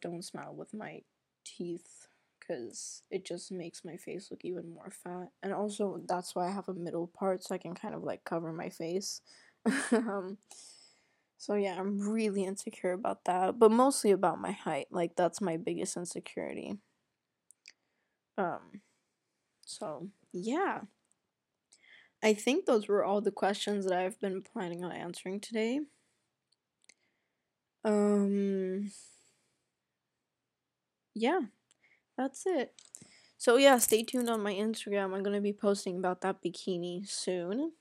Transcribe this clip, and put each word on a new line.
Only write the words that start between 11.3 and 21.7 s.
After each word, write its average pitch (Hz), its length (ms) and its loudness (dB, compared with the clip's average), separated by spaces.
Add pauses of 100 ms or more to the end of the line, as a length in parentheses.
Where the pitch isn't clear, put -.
so, - 180 -2
yeah, 196 240 0
I'm 202 200 -2
really 202 440 0
insecure 190 480 -4
about 196 340 -2
that, 185 340 2
but 220 120 12
mostly 247 400 6
about 185 300 4
my 185 100 -2
height. 156 400 -4
Like, 170 240 0
that's 165 260 2
my 165 160 0
biggest 170 400 -4
insecurity. 180 840 -8 (1600)
Um, 156 440 -6 (840)
so, 160 440 -10 (240)
yeah. 240 480 -2 (1400)